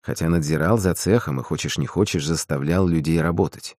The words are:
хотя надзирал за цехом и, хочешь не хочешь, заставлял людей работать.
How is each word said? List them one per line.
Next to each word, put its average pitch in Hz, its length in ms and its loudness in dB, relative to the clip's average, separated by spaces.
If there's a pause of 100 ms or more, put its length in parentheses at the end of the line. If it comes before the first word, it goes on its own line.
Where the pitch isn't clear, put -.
хотя - 300 -4
надзирал 80 480 2
за 92 160 2
цехом 92 460 0
и, - 20 -8
хочешь - 340 -4
не 71 100 -2
хочешь, 82 400 0
заставлял 80 640 0
людей 82 320 2
работать. 82 600 -2